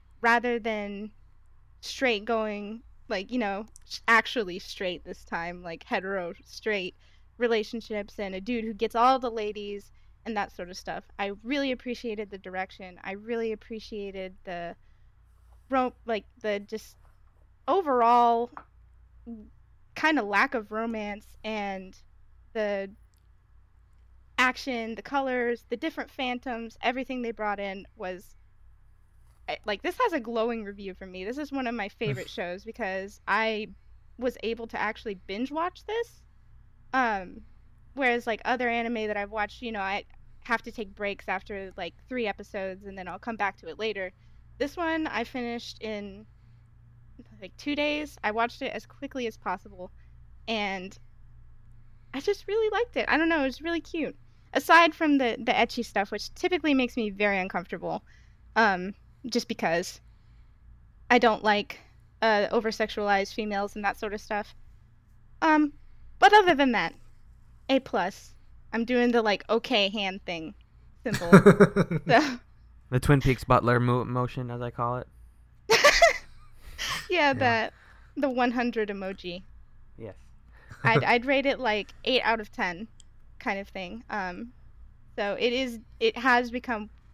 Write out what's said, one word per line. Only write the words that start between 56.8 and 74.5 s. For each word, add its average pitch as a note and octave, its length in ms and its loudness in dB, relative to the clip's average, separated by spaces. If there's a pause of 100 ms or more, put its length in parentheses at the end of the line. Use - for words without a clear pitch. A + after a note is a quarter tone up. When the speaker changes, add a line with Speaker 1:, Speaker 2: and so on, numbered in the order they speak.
Speaker 1:
me A3 140 -2
very G3 300 0
uncomfortable, F3 640 -6 (500)
um, G3+ 380 4 (320)
just A#3+ 240 -2
because E3+ 500 -2 (1080)
I A#3+ 100 8
don't A3 240 4
like, G#3 360 0 (420)
uh, G#3+ 300 4
over-sexualized G#3+ 840 0
females G#3 420 -4
and G#3+ 80 -8
that G3+ 160 -2
sort G#3 140 -6
of G#3 80 -8
stuff. G#3+ 340 -6 (840)
Um, D4+ 320 4 (460)
but G4+ 140 12
other F#4 220 8
than C4 160 4
that, F#3 220 0 (760)
A C4+ 140 4
plus. G3 520 -4 (380)
I'm A3+ 140 -2
doing B3 260 4
the, A#3 100 4
like, G#3 280 2
okay G#3+ 400 2
hand G3 360 -4
thing E3 280 -8 (500)
symbol. F3+ 280 -2
Speaker 3:
<laughs> F3 760 8
Speaker 1:
So. B3+ 300 4 (540)
Speaker 2:
The B2 100 2
Twin C#3+ 180 6
Peaks B2+ 240 2
Butler A#2+ 380 6
mo-, B2 240 2
motion, B2 460 -4